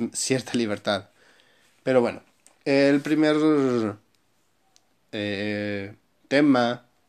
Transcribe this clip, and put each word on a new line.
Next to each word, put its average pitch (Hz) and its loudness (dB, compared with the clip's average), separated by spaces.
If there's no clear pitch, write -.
cierta - -4
libertad. 104 -4
Pero 131 4
bueno, 113 -2
el 139 4
primer, 151 2
eh, 104 -6
tema, 127 2